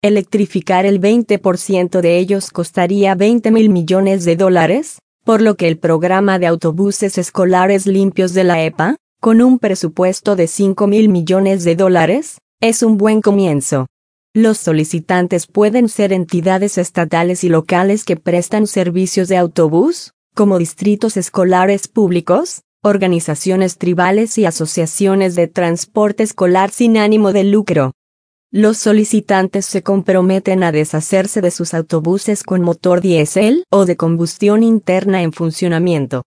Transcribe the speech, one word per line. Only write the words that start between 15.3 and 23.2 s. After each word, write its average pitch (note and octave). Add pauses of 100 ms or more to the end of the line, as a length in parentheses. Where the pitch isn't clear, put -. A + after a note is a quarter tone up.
pueden G#3+
ser G3+
entidades F#3
estatales F3
y F3+
locales F3+
que F#3
prestan F3
servicios F#3
de F#3+
autobús, F3 (240)
como G3+
distritos G#3
escolares F#3
públicos, F#3 (180)
organizaciones F#3